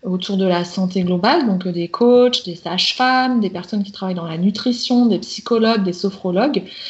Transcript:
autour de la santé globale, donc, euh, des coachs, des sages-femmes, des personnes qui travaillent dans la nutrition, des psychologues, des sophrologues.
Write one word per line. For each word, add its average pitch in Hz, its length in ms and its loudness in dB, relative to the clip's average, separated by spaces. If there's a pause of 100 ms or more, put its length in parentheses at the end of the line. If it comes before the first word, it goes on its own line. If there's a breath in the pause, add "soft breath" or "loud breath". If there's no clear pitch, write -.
autour 185 340 -4
de 190 80 2
la 175 180 2
santé 185 380 -2
globale, 202 460 2
donc, 185 180 0
euh, 180 60 -4
des 170 160 -4
coachs, 247 580 4
des 175 80 -8
sages-femmes, 254 840 0
des 202 100 0
personnes 202 320 -6
qui 196 100 -6
travaillent 190 220 -6
dans 170 140 -6
la 160 100 -6
nutrition, 240 720 2
des 196 100 4
psychologues, 226 680 0
des 180 100 -2
sophrologues. 190 680 -2 (280 loud breath)